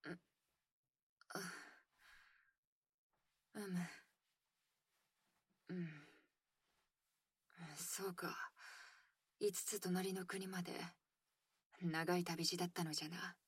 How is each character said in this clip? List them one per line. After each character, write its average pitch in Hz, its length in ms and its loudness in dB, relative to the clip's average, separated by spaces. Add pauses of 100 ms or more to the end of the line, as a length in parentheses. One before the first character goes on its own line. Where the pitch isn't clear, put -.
う、 175 160 -6 (1080)
あ、 - 100 -2 (2250)
う 214 60 -6
む。 180 280 0 (1800)
う 170 60 -2
ん。 156 340 -4 (1700)
そ 190 320 -2
う 180 60 -2
か。 - 380 -4 (880)
五 208 220 2
つ 214 180 0
隣 185 320 4
の 185 140 0
国 190 200 -2
ま 185 160 0
で - 100 -2 (1080)
長 170 360 6
い 175 80 6
旅 170 200 2
路 170 120 4
だ 175 100 4
っ - 20 0
た 175 160 0
の 156 80 2
じ 156 140 0
ゃ - 20 -4
な。 175 280 -4 (120)